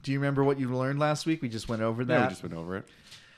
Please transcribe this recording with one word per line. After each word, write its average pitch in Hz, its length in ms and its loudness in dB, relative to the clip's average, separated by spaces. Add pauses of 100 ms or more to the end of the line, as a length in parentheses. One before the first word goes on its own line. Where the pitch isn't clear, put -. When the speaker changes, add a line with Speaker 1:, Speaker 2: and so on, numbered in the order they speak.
Speaker 1:
do 139 100 -4
you 139 60 0
remember 139 260 2
what 139 160 4
you 127 80 0
learned 127 300 0
last 151 260 2
week? 160 160 0
We 123 80 -4
just 110 180 -6
went 113 140 -2
over 113 240 0
that. 123 100 2
Speaker 2:
Yeah, 123 100 6
we 127 40 0
just 92 140 -8
went 85 120 -8
over 85 220 -6
it. - 80 -8 (540)